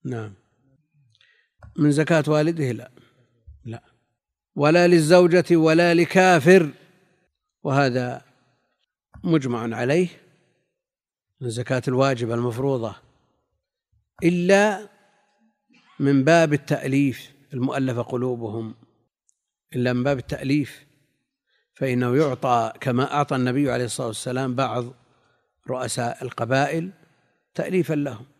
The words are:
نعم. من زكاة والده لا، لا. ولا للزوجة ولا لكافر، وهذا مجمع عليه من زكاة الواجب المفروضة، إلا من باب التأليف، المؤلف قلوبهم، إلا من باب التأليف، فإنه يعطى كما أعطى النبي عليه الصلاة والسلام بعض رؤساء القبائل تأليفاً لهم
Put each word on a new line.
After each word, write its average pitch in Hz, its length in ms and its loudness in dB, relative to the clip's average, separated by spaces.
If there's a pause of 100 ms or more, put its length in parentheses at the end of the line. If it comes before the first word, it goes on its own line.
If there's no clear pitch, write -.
نعم. 113 300 -10 (1400)
من 147 140 2
زكاة 151 380 2
والده 151 440 0
لا، 113 180 -12 (760)
لا. 110 180 -14 (720)
ولا 165 320 4
للزوجة 175 720 4
ولا 165 380 4
لكافر، 175 760 4 (920)
وهذا 127 600 -2 (1040)
مجمع 120 520 -2
عليه 147 320 0 (1300)
من 123 100 -8
زكاة 123 380 -4
الواجب 127 420 0
المفروضة، 120 640 -4 (1300)
إلا 190 640 2 (1120)
من 139 240 2
باب 160 280 4
التأليف، 143 800 -2 (220)
المؤلف 131 440 -4
قلوبهم، 117 760 -6 (1000)
إلا 123 160 0
من 123 100 -2
باب 139 160 0
التأليف، 139 680 -4 (880)
فإنه 123 420 0
يعطى 127 640 0
كما 131 340 -2
أعطى 143 220 0
النبي 127 340 0
عليه 123 140 -2
الصلاة 123 220 -8
والسلام 127 480 -6
بعض 123 300 -4 (840)
رؤساء 127 560 -6
القبائل 139 680 -2 (640)
تأليفاً 175 400 -2
لهم 131 320 -6 (140)